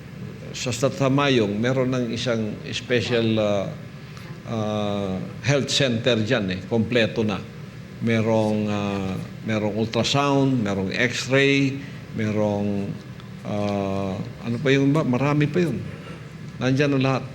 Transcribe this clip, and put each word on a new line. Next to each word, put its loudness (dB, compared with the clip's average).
sa -4
Tamayong, 2
meron 2
ng -2
isang 0
special, 2
uh, 2
uh, -2
health 2
center 2
dyan 2
eh, -2
kompleto 2
na. -2
Merong, 2
uh, -2
merong 0
ultrasound, 2
merong 0
x-ray, 4
merong, 0
uh, -2
ano -2
pa 0
yung 4
ba? 4
Marami 2
pa 0
yun. 0
Nandyan 2
ang 2
lahat. 2